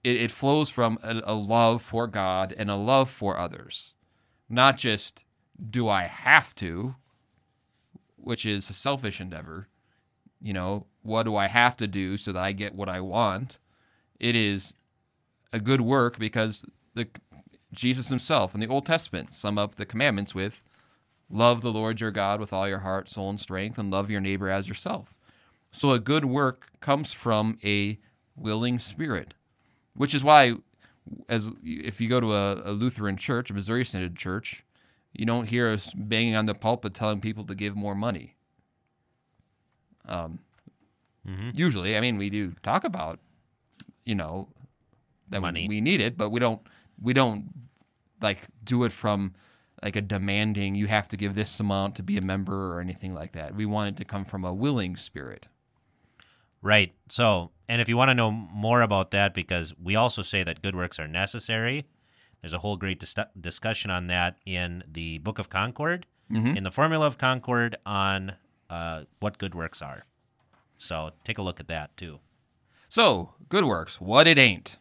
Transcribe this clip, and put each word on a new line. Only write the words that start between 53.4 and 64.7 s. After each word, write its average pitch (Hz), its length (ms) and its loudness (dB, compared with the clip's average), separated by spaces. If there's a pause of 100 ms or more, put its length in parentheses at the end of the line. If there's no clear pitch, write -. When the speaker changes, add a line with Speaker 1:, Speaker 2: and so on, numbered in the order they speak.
Speaker 1:
We 107 100 -2
want 104 220 0
it 98 100 -6
to 98 80 -10
come 98 200 -8
from 95 180 -8
a 90 100 -4
willing 107 440 -2
spirit. - 500 -14 (1120)
Speaker 2:
Right. 101 320 6 (160)
So, 101 420 2 (180)
and 117 120 0
if 113 60 0
you 117 80 2
wanna 131 200 6
know 117 160 4
more 107 500 2
about 104 300 2
that, 101 220 2
because 85 480 -4
we 92 140 -2
also 113 280 2
say 95 200 -2
that 80 180 -6
good 98 140 -4
works 90 240 -4
are 78 80 -8
necessary, 113 800 -4 (560)
there's 80 120 -10
a 87 60 -4
whole 104 160 -2
great 95 240 -4
dis-, - 160 -12 (240)
discussion 90 500 -4
on 90 180 -2
that 90 380 2
in 90 460 -4